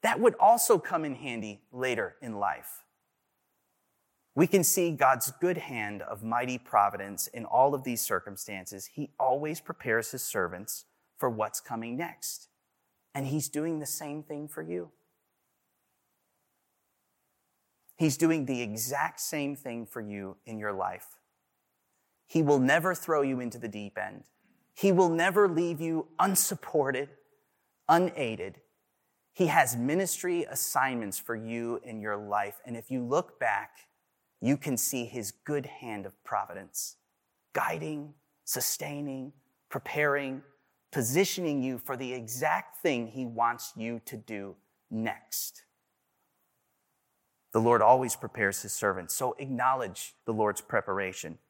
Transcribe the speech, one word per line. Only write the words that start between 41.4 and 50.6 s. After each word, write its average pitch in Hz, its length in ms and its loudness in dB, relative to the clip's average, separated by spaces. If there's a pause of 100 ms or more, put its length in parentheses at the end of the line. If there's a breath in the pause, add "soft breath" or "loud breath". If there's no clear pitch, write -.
you 127 160 -2
for 131 180 -6
the 123 180 -6
exact 127 680 -4
thing 120 260 2
he 123 180 -6
wants 117 520 0
you 113 280 -6
to 120 120 -10
do 101 380 -10 (340)
next. - 720 -6 (1900)
The 117 60 4
Lord 117 220 6
always 123 340 6
prepares 104 460 -2
his 101 120 -8
servants, 92 400 0
so 127 240 -2
acknowledge 127 800 -2 (100)
the 113 80 -2
Lord's 107 280 2